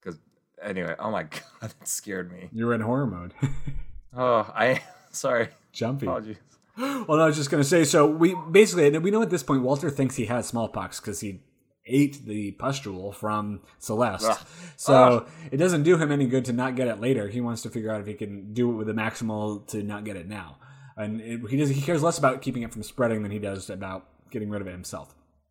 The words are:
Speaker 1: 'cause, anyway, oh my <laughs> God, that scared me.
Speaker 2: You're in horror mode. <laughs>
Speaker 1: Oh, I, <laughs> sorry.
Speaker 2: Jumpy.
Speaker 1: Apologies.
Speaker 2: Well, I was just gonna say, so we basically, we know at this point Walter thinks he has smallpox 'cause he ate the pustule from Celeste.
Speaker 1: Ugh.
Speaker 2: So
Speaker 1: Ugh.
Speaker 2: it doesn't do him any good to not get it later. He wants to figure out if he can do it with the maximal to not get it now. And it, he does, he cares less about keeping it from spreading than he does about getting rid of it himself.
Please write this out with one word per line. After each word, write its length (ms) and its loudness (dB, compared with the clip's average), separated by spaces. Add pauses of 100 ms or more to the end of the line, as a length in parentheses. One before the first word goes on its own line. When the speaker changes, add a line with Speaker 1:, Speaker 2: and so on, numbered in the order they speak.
Speaker 1:
'cause, 160 -12 (440)
anyway, 360 -6
oh 120 -6
my 120 -4
<laughs> 20 -8
God, 160 -14 (200)
that 280 -12
scared 440 -8
me. 200 -16
Speaker 2:
You're 220 0
in 60 0
horror 260 0
mode. 320 -8
<laughs> 60 -2 (760)
Speaker 1:
Oh, 380 2
I, 240 2 (160)
<laughs> 140 -20
sorry. 380 0 (240)
Speaker 2:
Jumpy. 340 -4
Speaker 1:
Apologies. 320 -6 (400)
Speaker 2:
Well, 420 0
I 60 6
was 100 4
just 140 -2
gonna 140 4
say, 200 6
so 220 6
we 280 4 (160)
basically, 480 8
we 120 2
know 100 4
at 80 2
this 140 0
point 200 2
Walter 280 0
thinks 260 0
he 100 -2
has 200 -2
smallpox 540 -4
'cause 200 -8
he 220 -10 (420)
ate 400 0
the 280 -6
pustule 600 -8
from 480 -6 (180)
Celeste. 460 -2
Speaker 1:
Ugh. 140 2 (380)
Speaker 2:
So 180 4
Speaker 1:
Ugh. 340 8 (240)
Speaker 2:
it 60 -2
doesn't 240 4
do 160 6
him 120 2
any 160 2
good 200 0
to 80 -2
not 220 -2
get 120 0
it 100 -4
later. 300 0
He 140 -4
wants 200 -4
to 60 -8
figure 240 -6
out 80 -4
if 60 -10
he 80 -8
can 400 -10
do 160 2
it 60 0
with 100 -4
the 80 -2
maximal 720 -4
to 140 -6
not 220 -8
get 120 -8
it 100 -12
now. 300 -12 (400)
And 240 -6
it, 200 -8 (100)
he 80 0
does, 100 2
he 140 0
cares 200 0
less 140 2
about 240 2
keeping 220 -4
it 100 -8
from 120 -10
spreading 380 0
than 100 -6
he 60 -6
does 300 -6
about 380 -10 (240)
getting 180 -6
rid 140 -6
of 40 -8
it 60 -10
himself. 420 -12 (360)